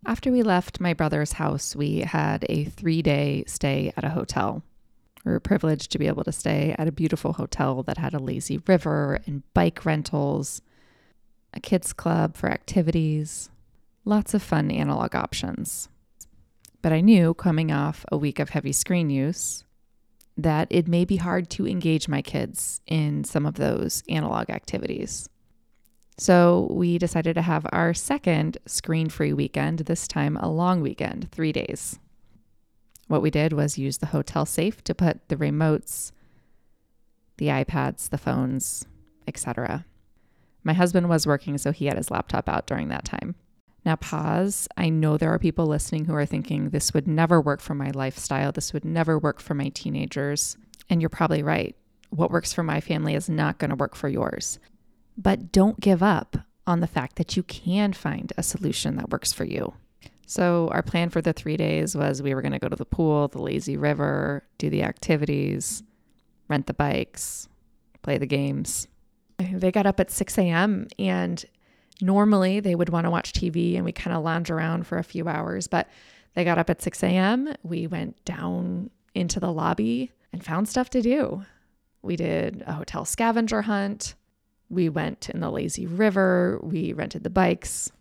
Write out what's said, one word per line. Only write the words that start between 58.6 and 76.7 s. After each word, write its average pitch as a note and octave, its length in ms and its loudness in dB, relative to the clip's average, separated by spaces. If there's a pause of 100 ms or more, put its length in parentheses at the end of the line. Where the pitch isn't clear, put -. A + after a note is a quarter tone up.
that - 140 -6
works - 220 -2
for - 120 -4
you. - 300 -6 (520)
So F3 460 2
our - 100 0
plan E3+ 260 0
for E3+ 140 -2
the D#3+ 100 2
three D#3 240 -4
days D#3 400 0
was C#3+ 240 0
we C#3 140 -2
were C3 80 -4
gonna C#3 160 -2
go C3 100 -4
to - 80 -6
the - 80 -6
pool, D3+ 440 2
the - 120 -8
lazy C#3+ 360 -4
river, C#3+ 680 0 (160)
do D3+ 100 -2
the D3+ 140 0
activities, - 1040 -2 (640)
rent C#3+ 180 0
the - 80 -2
bikes, - 760 -4 (540)
play C#3+ 160 0
the C#3 80 -2
games. C#3 600 -2 (500)
They F#3 320 0
got G3+ 160 4
up G3 140 2
at F3+ 100 2
six - 260 -2
A F#3 140 4
M, F#3+ 380 2 (100)
and F3+ 460 -2 (580)
normally G3 580 6
they G3 140 2
would E3+ 160 2
wanna E3+ 200 2
watch - 220 0
T - 160 -2
V E3+ 280 0
and F3+ 100 0
we E3+ 60 -4
kinda E3+ 260 -4
lounge E3 320 -2
around E3 360 -2
for E3+ 120 -4
a E3 60 -4
few E3+ 240 -6
hours, E3+ 380 -4
but - 220 0 (460)
they F3 100 0
got E3+ 140 4
up E3+ 100 2
at E3+ 140 0